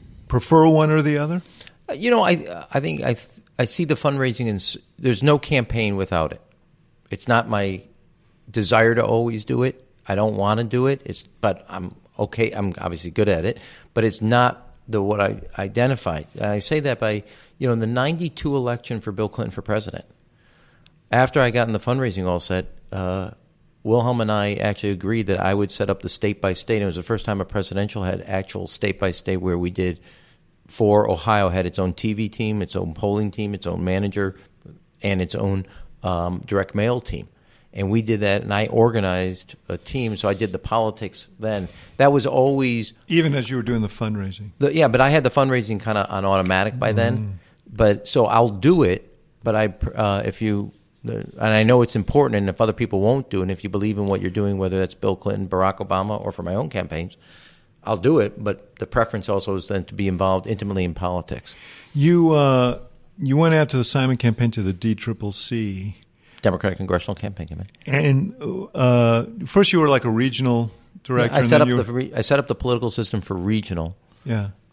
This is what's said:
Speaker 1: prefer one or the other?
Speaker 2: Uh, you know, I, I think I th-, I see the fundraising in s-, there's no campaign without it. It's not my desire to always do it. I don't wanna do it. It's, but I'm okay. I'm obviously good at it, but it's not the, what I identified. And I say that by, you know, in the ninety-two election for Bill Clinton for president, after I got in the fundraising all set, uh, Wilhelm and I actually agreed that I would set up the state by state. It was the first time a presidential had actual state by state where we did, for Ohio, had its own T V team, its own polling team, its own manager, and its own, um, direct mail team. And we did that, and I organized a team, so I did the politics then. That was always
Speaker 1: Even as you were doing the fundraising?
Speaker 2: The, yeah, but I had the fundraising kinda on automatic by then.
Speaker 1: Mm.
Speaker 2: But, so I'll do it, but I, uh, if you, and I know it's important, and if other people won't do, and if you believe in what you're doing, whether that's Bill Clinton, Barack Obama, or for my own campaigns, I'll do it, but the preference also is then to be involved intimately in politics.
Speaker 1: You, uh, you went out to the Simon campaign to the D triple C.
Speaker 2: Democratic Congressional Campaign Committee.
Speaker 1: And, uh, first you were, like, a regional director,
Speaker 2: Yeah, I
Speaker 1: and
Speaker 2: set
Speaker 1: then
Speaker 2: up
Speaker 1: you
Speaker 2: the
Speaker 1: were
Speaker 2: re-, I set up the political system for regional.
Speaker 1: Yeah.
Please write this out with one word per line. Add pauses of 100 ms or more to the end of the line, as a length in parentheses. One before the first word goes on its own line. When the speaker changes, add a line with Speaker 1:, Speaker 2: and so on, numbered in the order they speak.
(280)
Speaker 1:
prefer
one
or
the
other? (460)
Speaker 2:
Uh,
you
know,
I,
I
think
I
th-, (300)
I
see
the
fundraising
in
s-, (220)
there's
no
campaign
without
it. (680)
It's
not
my (680)
desire
to
always
do
it. (220)
I
don't
wanna
do
it.
It's, (160)
but
I'm (240)
okay.
I'm
obviously
good
at
it, (360)
but
it's
not (240)
the,
what
I (180)
identified.
And
I
say
that
by, (340)
you
know,
in
the
ninety-two
election
for
Bill
Clinton
for
president, (1040)
after
I
got
in
the
fundraising
all
set, (260)
uh, (520)
Wilhelm
and
I
actually
agreed
that
I
would
set
up
the
state
by
state.
It
was
the
first
time
a
presidential
had
actual
state
by
state
where
we
did, (680)
for
Ohio,
had
its
own
T
V
team,
its
own
polling
team,
its
own
manager, (680)
and
its
own, (360)
um,
direct
mail
team. (480)
And
we
did
that,
and
I
organized (120)
a
team,
so
I
did
the
politics (120)
then. (280)
That
was
always (160)
Speaker 1:
Even
as
you
were
doing
the
fundraising? (100)
Speaker 2:
The,
yeah,
but
I
had
the
fundraising
kinda
on
automatic
by
then.
Speaker 1:
Mm. (440)
Speaker 2:
But,
so
I'll
do
it, (300)
but
I, (180)
uh,
if
you, (320)
and
I
know
it's
important,
and
if
other
people
won't
do,
and
if
you
believe
in
what
you're
doing,
whether
that's
Bill
Clinton,
Barack
Obama,
or
for
my
own
campaigns, (680)
I'll
do
it,
but
the
preference
also
is
then
to
be
involved
intimately
in
politics. (360)
Speaker 1:
You,
uh, (400)
you
went
out
to
the
Simon
campaign
to
the
D
triple
C. (480)
Speaker 2:
Democratic
Congressional
Campaign
Committee. (160)
Speaker 1:
And, (400)
uh, (220)
first
you
were,
like,
a
regional (320)
director,
Speaker 2:
Yeah,
I
Speaker 1:
and
Speaker 2:
set
Speaker 1:
then
Speaker 2:
up
Speaker 1:
you
Speaker 2:
the
Speaker 1:
were
Speaker 2:
re-,
I
set
up
the
political
system
for
regional. (280)
Speaker 1:
Yeah. (240)